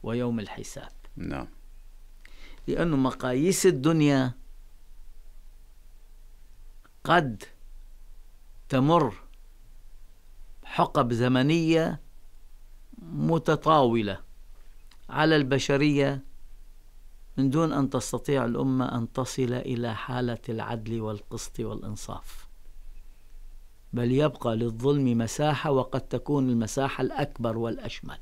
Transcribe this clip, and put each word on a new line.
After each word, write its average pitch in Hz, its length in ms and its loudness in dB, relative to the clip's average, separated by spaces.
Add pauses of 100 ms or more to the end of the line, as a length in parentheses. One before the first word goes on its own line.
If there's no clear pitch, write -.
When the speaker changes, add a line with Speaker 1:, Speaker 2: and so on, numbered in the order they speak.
Speaker 1:
ويوم 117 380 0
الحساب. - 520 -10 (240)
Speaker 2:
نعم. 71 300 -6 (1200)
Speaker 1:
لأن 170 240 2
مقاييس 131 760 4
الدنيا 143 680 6 (2750)
قد 143 380 4 (1300)
تمر 139 460 6 (1500)
حقب 139 480 2
زمنية 156 880 4 (1000)
متطاولة 147 1160 4 (920)
على 156 260 6
البشرية 139 880 4 (1120)
من 135 140 4
دون 156 220 4
أن 135 180 2
تستطيع 127 540 0
الأمة 127 540 0
أن 117 140 -4
تصل 127 400 -2
إلى 123 420 -4
حالة 123 440 -4 (100)
العدل 113 520 -4
والقسط 107 600 -8
والإنصاف، - 880 -8 (1400)
بل 123 200 2
يبقى 131 440 2
للظلم 120 600 2
مساحة، 147 520 2
وقد 131 300 2
تكون 131 500 0
المساحة 123 520 0
الأكبر 127 560 -2
والأشمل. - 640 -6